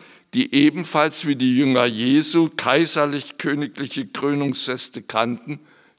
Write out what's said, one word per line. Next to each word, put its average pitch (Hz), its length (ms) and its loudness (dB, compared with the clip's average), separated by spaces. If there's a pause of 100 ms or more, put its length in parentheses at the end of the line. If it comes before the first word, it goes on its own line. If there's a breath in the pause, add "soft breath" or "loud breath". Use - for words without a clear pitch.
(340 loud breath)
die - 220 0
ebenfalls 151 720 2
wie 143 80 0
die 127 200 2
Jünger 127 300 4
Jesu 147 640 2
kaiserlich-königliche 143 1600 -2
Krönungsfeste 135 960 -4
kannten, 117 560 -4 (400 soft breath)